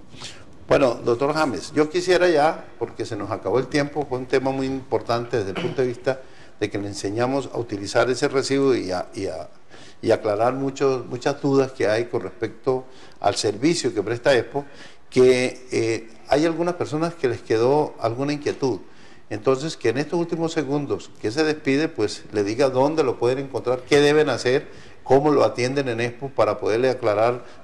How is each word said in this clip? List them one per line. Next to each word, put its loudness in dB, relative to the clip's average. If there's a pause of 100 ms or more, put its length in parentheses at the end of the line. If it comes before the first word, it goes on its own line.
(680)
Bueno, 4
doctor 0
James, -2
yo 2
quisiera 4
ya, 2 (140)
porque -6
se -8
nos -6
acabó 0
el 0
tiempo, -2
fue -2
un -8
tema 2
muy -2
importante -2
desde -2
el -6
punto -2
de 0
vista -4 (380)
de -2
que -6
le -6
enseñamos -2
a -6
utilizar 0
ese 0
recibo 2
y -2
a, -4
y -4
a, -8 (520)
y 2
aclarar 2
muchos, 0
muchas -4
dudas 2
que -2
hay 2
con -4
respecto -4 (340)
al 2
servicio 0
que 0
presta 2
Expo, 0 (460)
que, 6
eh, 0 (200)
hay 4
algunas 0
personas -2
que 0
les -2
quedó 2
alguna -2
inquietud. -2 (500)
Entonces, 0
que 0
en 2
estos -2
últimos -2
segundos -4 (100)
que -2
se 0
despide, 0
pues -4
le 2
diga 2
dónde 2
lo 0
pueden 2
encontrar, -4
qué 6
deben 6
hacer, 0 (360)
cómo 4
lo 6
atienden 0
en -2
Expo -4
para 2
poderle 2
aclarar 2 (200)